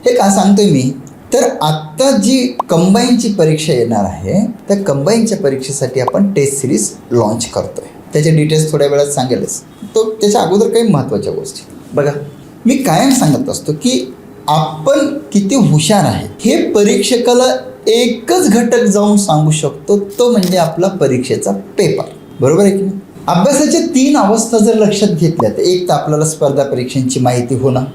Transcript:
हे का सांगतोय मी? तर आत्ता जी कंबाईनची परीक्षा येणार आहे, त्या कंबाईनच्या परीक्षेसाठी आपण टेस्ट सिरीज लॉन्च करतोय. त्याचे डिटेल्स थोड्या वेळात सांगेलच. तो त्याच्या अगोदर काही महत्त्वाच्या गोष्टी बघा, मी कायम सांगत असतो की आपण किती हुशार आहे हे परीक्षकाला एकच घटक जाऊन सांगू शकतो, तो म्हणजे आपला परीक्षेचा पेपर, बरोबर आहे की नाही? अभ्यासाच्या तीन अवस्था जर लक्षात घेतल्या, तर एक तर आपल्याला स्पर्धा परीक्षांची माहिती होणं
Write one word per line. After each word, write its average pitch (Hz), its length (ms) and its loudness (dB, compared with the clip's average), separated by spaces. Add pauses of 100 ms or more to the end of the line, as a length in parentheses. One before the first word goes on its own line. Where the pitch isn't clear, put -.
हे 247 80 2
का 202 200 2
सांगतोय 196 320 4
मी? 139 260 2 (400)
तर 277 120 2 (180)
आत्ता 233 540 0
जी 247 400 0 (140)
कंबाईनची 220 580 2
परीक्षा 160 440 0
येणार 113 320 0
आहे, 95 420 -2 (220)
त्या 202 80 2
कंबाईनच्या 196 640 0
परीक्षेसाठी 135 640 -4
आपण 196 320 0
टेस्ट 139 240 0
सिरीज - 340 -2 (200)
लॉन्च 113 400 -2
करतोय. - 360 -8 (260)
त्याचे 151 180 2
डिटेल्स 156 420 2
थोड्या 143 160 2
वेळात 143 180 2
सांगेलच. 127 540 -4 (340)
तो 220 160 0
त्याच्या 208 300 0
अगोदर 196 280 2
काही 226 200 0
महत्त्वाच्या 127 440 -2
गोष्टी - 340 -12 (280)
बघा, 143 160 0 (560)
मी 254 100 2
कायम 202 340 2
सांगत 147 380 2
असतो - 240 -6
की - 420 -2 (340)
आपण 160 680 0 (140)
किती 202 220 0
हुशार 170 500 2
आहे 113 240 -2 (120)
हे 294 300 0
परीक्षकाला 247 840 2 (300)
एकच 240 640 0
घटक 233 340 2
जाऊन 208 320 2
सांगू 151 340 2
शकतो, 156 480 -2
तो 240 340 0
म्हणजे 185 260 2
आपला 165 300 0
परीक्षेचा 123 640 -2
पेपर, - 540 -2 (360)
बरोबर 160 220 4
आहे 196 140 2
की 196 80 -2
नाही? 190 140 -4 (280)
अभ्यासाच्या 277 540 2
तीन 269 360 2
अवस्था 220 420 2
जर 214 160 4
लक्षात 208 340 2
घेतल्या, 156 420 0
तर - 120 -4
एक 180 260 0
तर 165 60 0
आपल्याला 151 300 -2
स्पर्धा 143 380 0
परीक्षांची 127 580 -2
माहिती 123 340 0
होणं 127 300 0 (100)